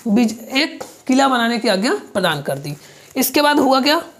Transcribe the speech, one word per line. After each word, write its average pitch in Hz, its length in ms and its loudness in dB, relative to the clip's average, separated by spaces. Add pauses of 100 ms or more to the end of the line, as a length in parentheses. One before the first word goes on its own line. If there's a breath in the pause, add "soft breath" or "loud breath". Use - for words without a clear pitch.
बिज-, 220 300 2
एक 294 460 -6 (220)
किला 269 220 4
बनाने 233 300 0
की 226 100 -2
आज्ञा 208 260 0 (200)
प्रदान 170 280 -2
कर 139 160 -6
दी। 147 180 -10 (400 loud breath)
इसके 285 260 0
बाद 294 160 4
हुआ 262 220 4
क्या? 302 220 2 (180)